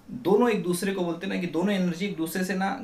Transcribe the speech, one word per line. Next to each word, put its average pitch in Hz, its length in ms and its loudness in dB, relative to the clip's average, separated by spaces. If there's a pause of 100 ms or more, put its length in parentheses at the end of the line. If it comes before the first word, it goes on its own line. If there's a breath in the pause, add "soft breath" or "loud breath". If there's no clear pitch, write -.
(100)
दोनों 226 400 4
एक 185 120 0
दूसरे 180 300 0
को 180 120 -2
बोलते 170 220 -4
हैं 196 80 -4
ना 185 60 -2
कि 175 60 -2
दोनों 180 280 0
एनर्जी 180 320 0
एक 175 100 -6
दूसरे 165 280 -2
से 190 100 -2
ना 190 160 0 (140)